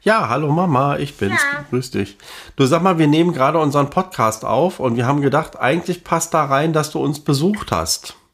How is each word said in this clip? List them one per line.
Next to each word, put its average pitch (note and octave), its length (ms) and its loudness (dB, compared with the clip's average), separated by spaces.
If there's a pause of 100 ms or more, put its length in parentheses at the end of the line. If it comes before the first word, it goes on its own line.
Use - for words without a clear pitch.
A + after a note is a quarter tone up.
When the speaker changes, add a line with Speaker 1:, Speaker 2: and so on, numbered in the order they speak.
Speaker 1:
Ja, G#3 280 2
hallo D3 200 0
Mama, D3 460 2
ich D3 220 -6
bin's. G2+ 240 0 (100)
Speaker 2:
Ja. - 160 -8
Speaker 1:
Grüß B2+ 220 -4
dich. G2 260 -6 (400)
Du, C#3 80 4
sag D#3+ 180 2
mal, F#3 160 2
wir D#3+ 80 4
nehmen D#3+ 280 4
gerade C#3+ 240 2
unseren C#3+ 320 2
Podcast C3 540 -2
auf D3 360 0
und A#2+ 160 0
wir A#2+ 100 0
haben C#3+ 140 0
gedacht, C#3+ 380 0
eigentlich E3+ 460 -2
passt E3 280 -2
da D#3 140 2
rein, C#3+ 260 0
dass D3+ 180 -2
du D3 120 -4
uns C#3+ 200 -4
besucht D#3+ 500 0
hast. - 440 -4 (180)